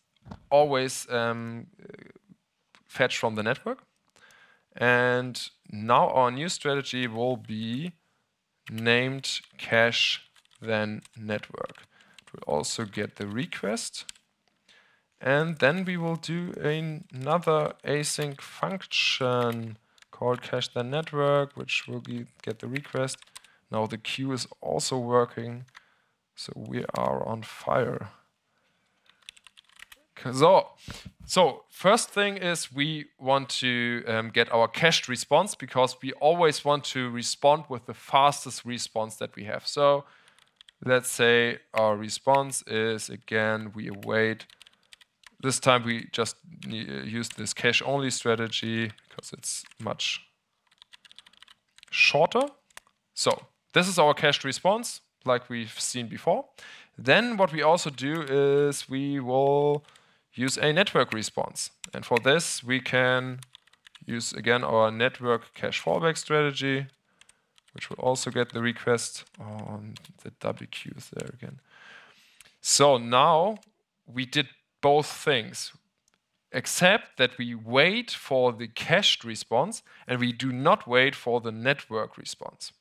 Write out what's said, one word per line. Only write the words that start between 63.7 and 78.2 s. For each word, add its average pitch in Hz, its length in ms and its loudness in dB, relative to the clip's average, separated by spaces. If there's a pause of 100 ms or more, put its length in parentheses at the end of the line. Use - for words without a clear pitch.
use, 117 280 -6
again, 120 320 2
our 110 260 4
network 120 600 -2
cache - 280 -6
fallback 165 360 0
strategy, 135 680 0 (840)
which - 180 -14
will - 100 -12
also 127 300 -2
get 120 220 -2
the 117 100 -4
request 120 640 -2 (160)
on 107 560 -12 (280)
the - 80 -14 (100)
double - 280 -4
queue - 280 -12
is - 160 -18
there - 200 -8
again. - 280 -16 (960)
So 143 380 6
now 156 600 4 (460)
we 123 200 -6
did 139 240 -2 (320)
both 143 260 4
things, - 640 -4 (800)
except 185 640 2
that 123 220 2
we 120 180 -6
wait 143 560 2
for 127 400 0